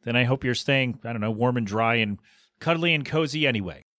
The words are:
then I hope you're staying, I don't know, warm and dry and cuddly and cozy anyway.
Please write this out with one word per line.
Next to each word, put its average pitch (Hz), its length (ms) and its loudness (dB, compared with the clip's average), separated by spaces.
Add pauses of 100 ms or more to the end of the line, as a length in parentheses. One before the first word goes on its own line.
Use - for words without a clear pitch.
then 120 80 -4
I 123 80 4
hope 131 220 0
you're 123 100 0
staying, 131 500 0
I 117 80 -6
don't 113 80 -4
know, 110 120 0
warm 120 240 0
and 113 100 -2
dry 113 300 2
and 104 220 0 (420)
cuddly 165 340 2
and 147 100 -2
cozy 151 400 -2
anyway. 104 380 -2 (180)